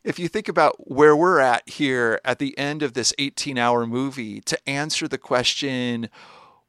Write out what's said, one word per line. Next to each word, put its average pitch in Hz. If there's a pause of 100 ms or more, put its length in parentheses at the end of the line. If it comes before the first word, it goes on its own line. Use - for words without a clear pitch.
if -
you 175
think 214
about 156
where 147
we're 175
at 127
here 123
at 127
the 139
end 147
of 123
this 117
eighteen-hour 120
movie, 123
to -
answer 151
the 131
question, 123 (580)